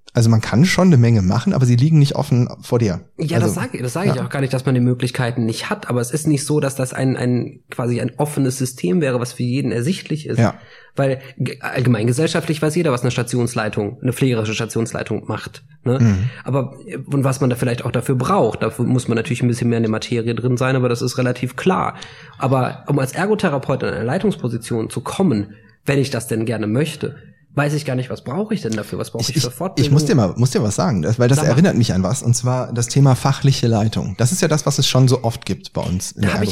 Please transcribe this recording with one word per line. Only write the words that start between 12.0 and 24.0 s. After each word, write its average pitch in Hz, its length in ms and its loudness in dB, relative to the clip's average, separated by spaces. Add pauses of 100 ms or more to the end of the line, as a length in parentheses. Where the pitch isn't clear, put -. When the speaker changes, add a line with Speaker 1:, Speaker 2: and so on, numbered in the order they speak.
Speaker 2:
weiß 156 140 0
jeder, 170 160 2
was 120 120 0
eine 127 100 0
Stationsleitung, 113 920 -2
eine 127 100 0
pflegerische 113 420 0
Stationsleitung 113 720 -4
macht, - 340 -10 (220)
ne? 123 160 0
Speaker 1:
Mhm. 110 300 2 (120)
Speaker 2:
Aber, 127 320 -4 (120)
äh, - 100 -10
und 139 260 -2
was 127 180 0
man 131 100 2
da 123 40 0
vielleicht 120 300 -2
auch 123 80 -4
dafür 127 240 0
braucht, 127 460 0
dafür 117 240 -2
muss 123 200 0
man 117 80 0
natürlich 113 280 -2
ein 123 60 4
bisschen 120 200 0
mehr 117 80 2
in 113 80 0
der 110 80 0
Materie 113 420 -2
drin 120 220 0
sein, 127 180 0
aber 127 140 2
das 120 140 0
ist 127 160 -4
relativ 127 360 -2
klar. - 400 0 (440)
Aber 127 500 -2
um 143 100 0
als 131 140 -2
Ergotherapeut 165 720 -2
in 104 60 -2
eine 101 140 -4